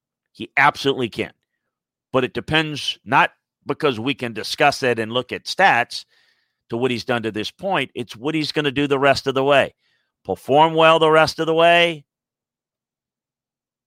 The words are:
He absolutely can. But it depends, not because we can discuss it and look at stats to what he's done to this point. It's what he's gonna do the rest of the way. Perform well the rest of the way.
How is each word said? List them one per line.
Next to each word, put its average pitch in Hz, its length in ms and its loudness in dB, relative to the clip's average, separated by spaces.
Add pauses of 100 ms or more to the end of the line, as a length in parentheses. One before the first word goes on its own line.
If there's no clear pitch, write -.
(320)
He - 240 -16
absolutely 135 540 0
can. 95 240 -8 (800)
But 127 100 0
it 120 100 -6
depends, 151 680 -4
not 143 280 2 (340)
because 139 340 -2
we 131 140 -4
can 120 180 -8
discuss 127 500 -2
it 123 160 0
and 110 140 -6
look 120 220 -4
at 92 100 -10
stats 139 640 0 (640)
to 117 80 -6
what 127 120 0
he's 117 140 -4
done 117 200 -2
to 110 80 -4
this 104 200 -8
point. 180 440 -6
It's - 200 -12
what 131 180 -6
he's 151 200 -4
gonna 147 180 -2
do 143 160 -2
the 139 100 0
rest 139 300 2
of 127 80 -2
the 135 80 0
way. 139 300 2 (500)
Perform 147 500 2
well 160 260 6
the 156 120 4
rest 156 280 2
of 160 80 -2
the 160 60 0
way. 170 520 2 (1800)